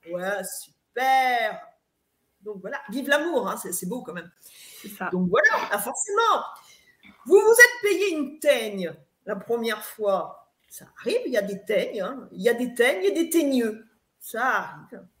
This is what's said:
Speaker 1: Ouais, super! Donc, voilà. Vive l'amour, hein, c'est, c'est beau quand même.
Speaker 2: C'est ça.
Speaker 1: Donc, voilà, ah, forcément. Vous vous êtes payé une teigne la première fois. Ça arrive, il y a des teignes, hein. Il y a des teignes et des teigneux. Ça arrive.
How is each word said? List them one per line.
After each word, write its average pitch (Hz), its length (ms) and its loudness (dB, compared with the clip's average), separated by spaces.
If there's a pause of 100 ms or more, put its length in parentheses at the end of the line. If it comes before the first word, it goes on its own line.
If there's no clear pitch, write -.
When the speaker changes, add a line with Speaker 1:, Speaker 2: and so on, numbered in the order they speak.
(120)
Speaker 1:
Ouais, 190 320 -4
super! 254 1160 0 (800)
Donc, 202 200 -10
voilà. 202 180 -10 (100)
Vive 262 200 -6
l'amour, 302 400 0
hein, 214 120 -4
c'est, 185 100 -10
c'est 185 160 -8
beau 233 160 -6
quand - 100 -14
même. 175 160 -12 (520)
Speaker 2:
C'est 208 80 -14
ça. 180 220 -8
Speaker 1:
Donc, 185 180 0
voilà, - 420 0
ah, 208 80 -2
forcément. 403 640 0 (800)
Vous 349 140 10
vous 427 140 6
êtes 466 280 6
payé 392 320 0
une 294 260 -6
teigne 214 540 0 (320)
la 208 100 -4
première 226 480 -4
fois. 196 600 -4 (260)
Ça - 160 -20 (140)
arrive, 349 260 -2
il 294 60 -4
y 240 60 2
a 208 40 2
des 196 220 -6
teignes, 208 380 -2
hein. 233 320 -8
Il 180 80 -12
y 220 80 4
a 233 40 4
des 247 200 -4
teignes 302 320 2
et 392 60 4
des 330 180 0
teigneux. 254 560 0 (340)
Ça 226 260 -6
arrive. 190 560 -4 (200)